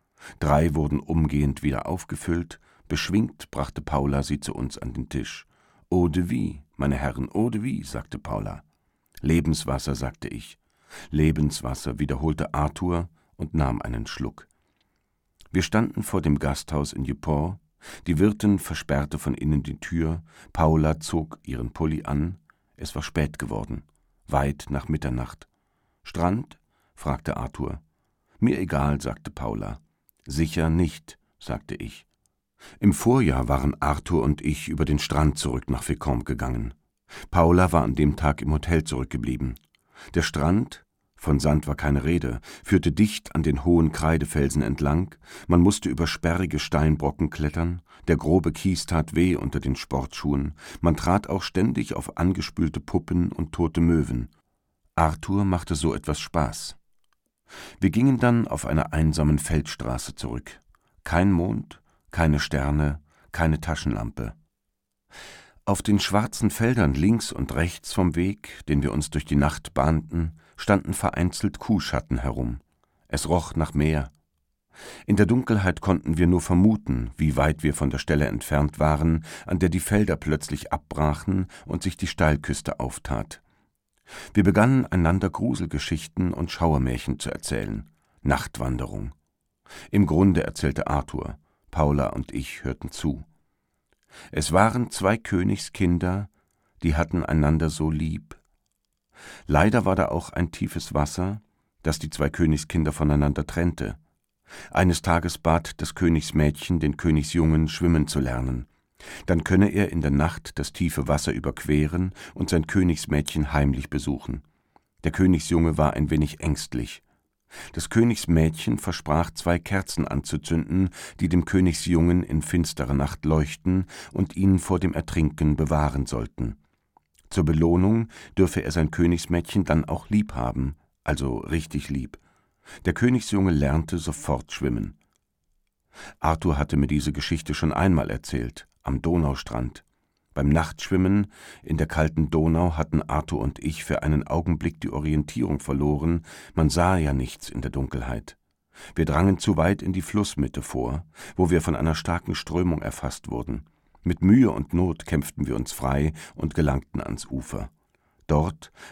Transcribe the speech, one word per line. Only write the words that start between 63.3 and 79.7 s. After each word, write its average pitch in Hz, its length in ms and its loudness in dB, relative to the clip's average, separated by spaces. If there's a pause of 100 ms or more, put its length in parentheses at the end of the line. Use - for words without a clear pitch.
keine 80 280 2
Taschenlampe. 57 720 -4 (1300)
Auf 101 160 0
den 104 180 2
schwarzen 104 500 0
Feldern 113 440 2
links 101 400 2
und - 200 -4
rechts 82 380 -4
vom 90 240 2
Weg, 92 540 -4
den 71 140 2
wir 65 100 -2
uns 73 160 -4
durch 71 160 -4
die 73 100 0
Nacht - 380 0
bahnten, 80 600 0 (220)
standen - 380 0
vereinzelt - 640 -2
Kuhschatten 69 580 -2
herum. 60 420 -4 (500)
Es - 180 -4
roch 82 280 0
nach 78 180 -2
Meer. 73 360 0 (960)
In 104 120 2
der 101 80 6
Dunkelheit 107 560 2
konnten 85 360 0
wir 87 80 4
nur 87 160 6
vermuten, 87 760 2
wie 76 180 2
weit 76 280 2
wir 73 100 2
von 71 160 -2
der 67 80 -2
Stelle 73 300 2
entfernt 71 520 0
waren, 78 460 2 (200)
an 90 140 -2
der 90 100 4
die 92 120 -2